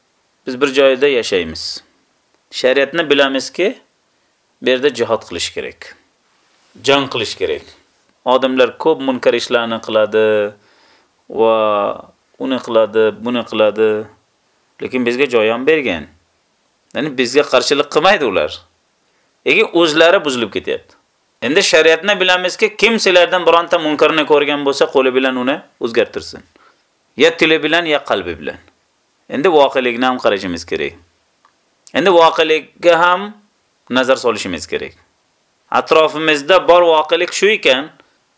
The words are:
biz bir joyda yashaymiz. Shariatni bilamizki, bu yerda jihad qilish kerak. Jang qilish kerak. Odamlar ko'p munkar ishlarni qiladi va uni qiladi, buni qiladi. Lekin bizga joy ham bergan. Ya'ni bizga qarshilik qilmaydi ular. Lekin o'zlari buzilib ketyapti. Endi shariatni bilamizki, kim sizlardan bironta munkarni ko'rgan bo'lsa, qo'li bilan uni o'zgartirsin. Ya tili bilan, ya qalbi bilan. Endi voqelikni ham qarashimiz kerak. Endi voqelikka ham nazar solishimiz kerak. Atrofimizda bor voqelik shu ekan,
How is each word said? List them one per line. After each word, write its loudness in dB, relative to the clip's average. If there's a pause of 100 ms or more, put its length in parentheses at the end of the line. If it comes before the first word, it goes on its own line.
(480)
biz -8
bir 2
joyda 2
yashaymiz. -4 (680)
Shariatni 0
bilamizki, 0 (920)
bu -2
yerda 2
jihad -2
qilish -8
kerak. -12 (1040)
Jang 2
qilish -6
kerak. -6 (600)
Odamlar 2
ko'p 0
munkar 0
ishlarni -2
qiladi 0 (1000)
va 2 (840)
uni -6
qiladi, 2 (220)
buni -4
qiladi. 0 (880)
Lekin -6
bizga 0
joy 0
ham -4
bergan. -2 (880)
Ya'ni -6
bizga 2
qarshilik 0
qilmaydi 2
ular. -2 (960)
Lekin 2
o'zlari 4
buzilib -4
ketyapti. -8 (460)
Endi 0
shariatni 2
bilamizki, -2
kim 2
sizlardan 2
bironta 2
munkarni 0
ko'rgan 0
bo'lsa, 0
qo'li 2
bilan 0
uni -2 (240)
o'zgartirsin. -4 (760)
Ya 4
tili 2
bilan, -2
ya -2
qalbi -4
bilan. -12 (720)
Endi -2
voqelikni 2
ham -2
qarashimiz -4
kerak. -6 (1000)
Endi 0
voqelikka 2
ham 0 (560)
nazar 0
solishimiz -4
kerak. -8 (800)
Atrofimizda 0
bor 6
voqelik 2
shu 0
ekan, 0 (480)